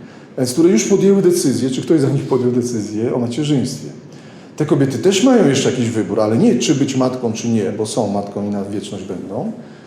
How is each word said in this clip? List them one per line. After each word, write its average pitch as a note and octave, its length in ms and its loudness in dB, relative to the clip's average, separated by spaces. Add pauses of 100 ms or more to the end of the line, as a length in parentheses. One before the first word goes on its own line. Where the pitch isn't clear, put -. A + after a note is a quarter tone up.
(380)
więc B2+ 140 0
które E3 160 4
już G#3+ 160 4
podjęły G3 380 4
decyzję, C3 480 2
czy - 120 -4
ktoś D#3+ 180 2
za C3+ 100 2
nich C#3 120 0
podjął B2 300 0
decyzję A2+ 640 -2
o C3+ 40 -2
macierzyństwie. B2 720 -2 (680)
Te D3+ 100 -2
kobiety C#3 320 2
też G3 260 2
mają B3 240 6
jeszcze B2+ 220 2
jakiś A#2 200 0
wybór, G#2 300 -2
ale A2 180 2
nie G#3+ 200 4
czy - 160 2
być C3 220 0
matką, B2 360 -2
czy A2 160 -6
nie, G#2 240 0
bo G#2 140 -4
są A2 200 -2
matką G2+ 400 -4
i G#2 40 -4
na G2+ 140 -4
wieczność G2 400 -8
będą, A#2+ 480 -8 (340)